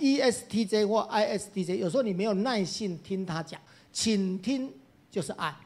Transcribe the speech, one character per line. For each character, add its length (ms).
E 220
S 260
T 180
J 200
或 160
I 360
S 160
T 120
J， 120
有 120
时 80
候 60
你 100
没 100
有 120
耐 280
性 360
听 260
他 180
讲， 160
倾 480
听 340
就 100
是 120
爱。 200